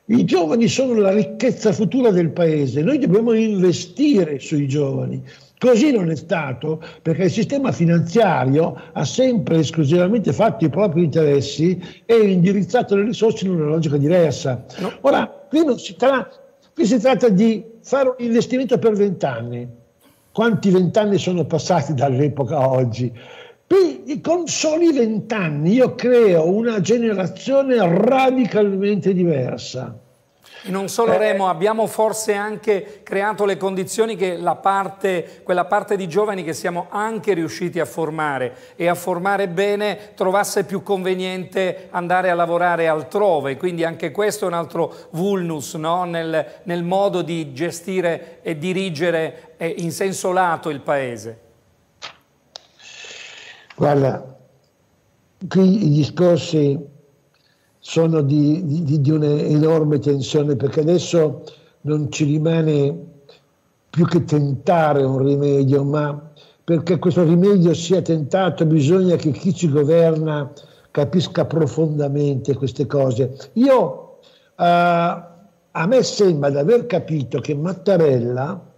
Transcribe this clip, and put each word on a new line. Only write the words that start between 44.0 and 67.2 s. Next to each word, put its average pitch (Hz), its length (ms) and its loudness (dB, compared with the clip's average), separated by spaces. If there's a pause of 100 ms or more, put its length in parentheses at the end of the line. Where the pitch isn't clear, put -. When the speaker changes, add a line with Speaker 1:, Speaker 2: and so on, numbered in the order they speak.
Speaker 2:
questo 202 360 -4
è - 20 -2
un 170 60 -4
altro 165 380 -4 (180)
vulnus, 175 640 -4
no? 165 300 -2
Nel, 165 400 -4 (200)
nel 175 180 -4
modo 185 400 0
di 156 300 -8
gestire 170 880 -6
e 170 160 -6
dirigere, 170 1000 -4
eh, 165 100 -6
in 170 240 -6
senso 190 400 -4
lato 170 380 -2
il 139 100 -8
paese. 120 580 -6 (2500)
Speaker 1:
Guarda, 139 600 0 (1080)
qui 190 400 4
i 147 40 4
discorsi 147 1080 0 (840)
sono 165 400 0
di, 147 460 2
di, 160 160 -2
di, 147 180 0
di 135 100 2
un'enorme 151 880 2
tensione, 143 580 0
perché 135 240 -2
adesso 156 640 0 (380)
non 151 280 -4
ci - 140 -2
rimane 151 680 0 (960)
più 165 160 2
che 170 200 0
tentare 147 800 0
un 131 140 0
rimedio, 139 640 2
ma 147 460 -4 (340)
perché 170 340 0
questo 175 240 2